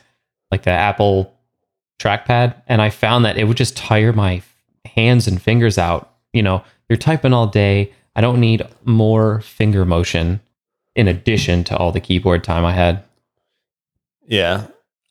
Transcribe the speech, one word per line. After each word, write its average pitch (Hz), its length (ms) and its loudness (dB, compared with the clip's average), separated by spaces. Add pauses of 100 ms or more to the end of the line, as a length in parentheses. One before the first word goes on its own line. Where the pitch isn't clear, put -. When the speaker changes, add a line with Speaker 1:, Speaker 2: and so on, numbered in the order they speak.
(500)
Speaker 1:
like - 140 -4
the 90 80 0
Apple 98 600 0 (680)
trackpad. 120 640 -2
And 110 160 2
I 107 80 0
found 117 340 0
that 104 140 -2
it 110 60 0
would 113 120 0
just - 200 -2
tire 110 360 0
my 95 300 -2 (440)
hands 117 420 2
and 92 120 -2
fingers 113 360 0
out. 85 380 -4 (180)
You 113 100 0
know, 92 220 -2 (240)
you're 113 80 0
typing 147 380 0
all 117 120 2
day. 101 460 0 (240)
I 110 60 0
don't 123 180 0
need 113 260 0 (180)
more 110 580 2
finger 101 420 -2
motion 87 560 -2 (560)
in 110 100 2
addition 87 580 0
to - 120 -6
all 87 160 -2
the 90 80 -2
keyboard 90 440 -2
time 85 200 -2
I 85 80 0
had. 90 320 0 (1200)
Speaker 2:
Yeah. 98 420 -2 (420)